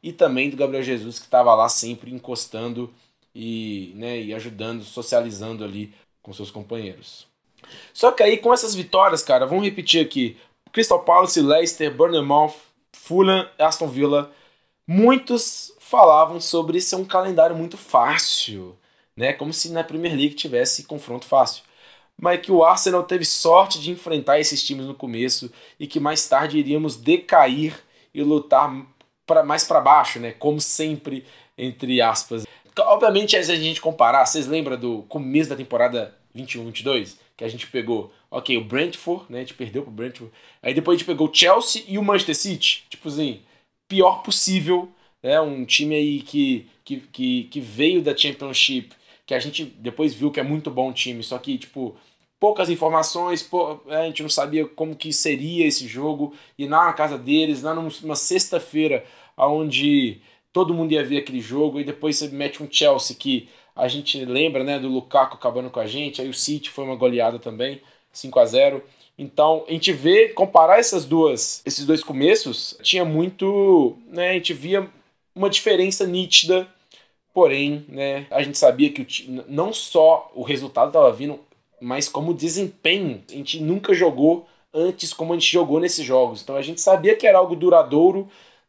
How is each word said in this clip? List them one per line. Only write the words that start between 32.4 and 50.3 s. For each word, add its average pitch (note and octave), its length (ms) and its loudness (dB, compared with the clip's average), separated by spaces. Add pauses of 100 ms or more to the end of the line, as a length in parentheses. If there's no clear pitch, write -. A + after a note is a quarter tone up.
Obviamente, G#3 640 2
se D#3+ 80 -4
a E3+ 60 0
gente D#3+ 240 -4
comparar, D3 460 2
vocês D3 200 0
lembram C#3+ 320 -4
do A#2 300 -8
começo D3 420 -2
da C3 60 -6
temporada A#2+ 580 -2 (180)
vinte B2+ 220 -12
e B2 40 -10
um, A#2 80 -12
vinte A#2 140 -12
e A2 40 -18
dois? C3 340 -6 (180)
Que - 80 -12
a A2+ 40 -8
gente A2+ 180 -12
pegou, A2 460 -6 (180)
ok, B2+ 260 -4
o A2+ 80 -4
Brentford, E3+ 640 -6
né? A#2+ 100 -14
A - 20 -10
gente B2+ 140 -16
perdeu B2 280 -10
pro C3 80 -18
Brentford. A2+ 420 -16 (300)
Aí B2+ 100 -4
depois E3 220 0
a E3 40 0
gente E3+ 80 -6
pegou D#3 220 -2
o D3+ 60 -8
Chelsea G#3+ 540 2
e G3 100 -4
o G#3 40 -2
Manchester G3+ 340 -2
City. - 520 -2
Tipo - 200 -14
assim, C#3+ 320 -6 (480)
pior F#3 340 2
possível, F3+ 680 0 (340)
né? C#3+ 180 2
Um C#3 240 -6
time D3 300 -2
aí D3 280 -2
que, C3+ 460 -2 (160)
que, C3+ 160 -10 (120)
que, B2+ 320 -4
que - 160 -12
veio C#3+ 420 0
da C#3+ 140 -2
Championship, C3+ 760 -4 (340)
que C3+ 80 -6
a B2 40 -2
gente D3 260 -8
depois C3 500 -6
viu C#3+ 160 -4